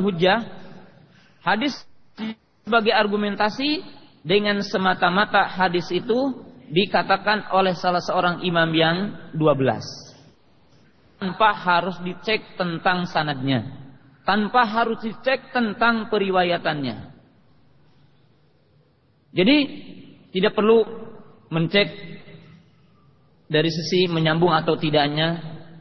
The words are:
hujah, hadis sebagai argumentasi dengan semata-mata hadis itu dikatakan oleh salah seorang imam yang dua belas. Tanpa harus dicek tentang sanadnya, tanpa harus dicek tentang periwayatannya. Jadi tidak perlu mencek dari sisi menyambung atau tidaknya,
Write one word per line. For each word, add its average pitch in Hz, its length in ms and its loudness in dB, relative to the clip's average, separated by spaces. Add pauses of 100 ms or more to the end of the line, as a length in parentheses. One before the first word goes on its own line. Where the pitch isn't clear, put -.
hujah, 190 400 2 (960)
hadis 220 320 0 (880)
sebagai 220 320 2
argumentasi 208 880 0 (400)
dengan 202 400 2
semata-mata 190 880 2
hadis 180 400 -2
itu 247 560 -2 (240)
dikatakan 190 840 0
oleh 190 220 2
salah 180 320 -2
seorang 175 400 0
imam 165 260 2
yang 160 260 2 (360)
dua 156 240 4
belas. 117 260 0 (1300)
Tanpa 202 400 0
harus 175 480 0
dicek 208 520 -4
tentang 180 520 -2
sanadnya, 135 560 -2 (600)
tanpa 214 400 2
harus 226 360 -2
dicek 254 480 -4
tentang 226 640 0
periwayatannya. 175 960 0 (2250)
Jadi 226 260 4 (800)
tidak 208 240 0
perlu 220 240 6 (640)
mencek 165 400 0 (1600)
dari 156 240 0
sisi 175 400 0
menyambung 165 400 4
atau 156 240 2
tidaknya, 151 640 0 (420)